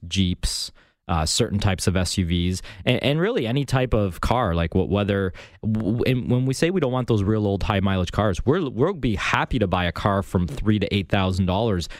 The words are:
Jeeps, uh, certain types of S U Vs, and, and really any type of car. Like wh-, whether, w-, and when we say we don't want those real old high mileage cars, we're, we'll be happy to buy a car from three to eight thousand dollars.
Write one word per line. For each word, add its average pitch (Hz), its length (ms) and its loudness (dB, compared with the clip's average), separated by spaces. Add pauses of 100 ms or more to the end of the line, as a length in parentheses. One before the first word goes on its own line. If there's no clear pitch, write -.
Jeeps, - 680 -2 (340)
uh, 80 160 0
certain - 360 0
types 95 260 0
of 92 100 2
S 92 220 0
U 92 80 2
Vs, 87 380 0 (200)
and, 123 200 2
and 147 180 2
really 214 240 0
any 131 180 -2
type 127 300 0
of 101 280 0
car. 113 340 2
Like 85 180 0
wh-, 92 160 2
whether, 98 440 0 (280)
w-, 110 460 -2
and 123 240 0
when 127 160 2
we 135 80 0
say 165 160 0
we 190 100 0
don't 123 100 0
want 127 160 -2
those 107 140 4
real 107 240 2
old 98 160 0
high 101 180 2
mileage 95 320 2
cars, 101 320 0
we're, 156 240 2
we'll 127 260 0
be 123 220 -2
happy 127 440 -2
to 101 80 2
buy 90 180 0
a 87 60 0
car 98 320 0
from 90 240 0
three 104 320 0
to - 140 -2
eight 98 160 -2
thousand 95 360 0
dollars. 92 420 0 (120)